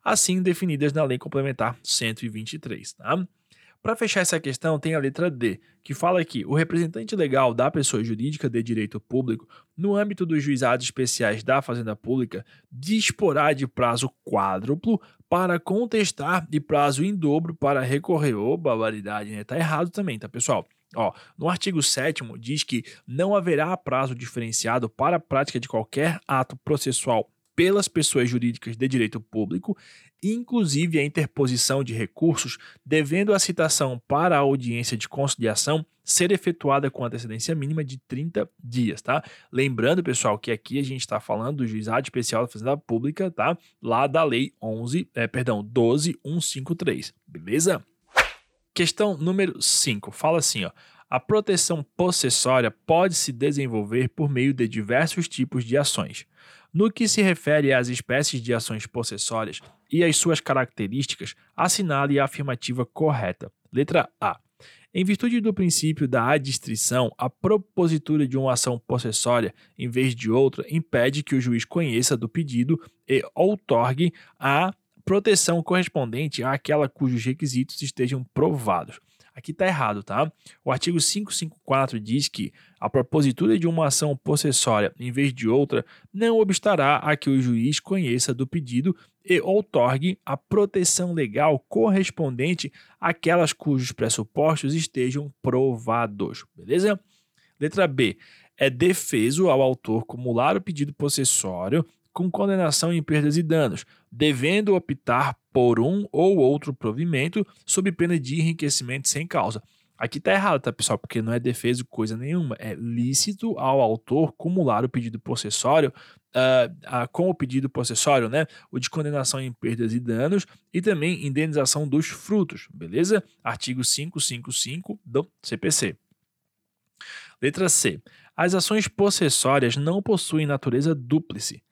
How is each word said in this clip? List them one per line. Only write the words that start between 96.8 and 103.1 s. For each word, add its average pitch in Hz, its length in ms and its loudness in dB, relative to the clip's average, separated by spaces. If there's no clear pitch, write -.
Letra 160 260 2
B. 127 300 0
É 139 140 2
defeso 147 800 2
ao 135 100 4
autor 127 460 0
cumular 123 500 0
o 185 60 -2
pedido 147 320 -6
possessório 127 920 0
com 180 200 -2
condenação 180 600 0
em 170 120 0
perdas 147 340 2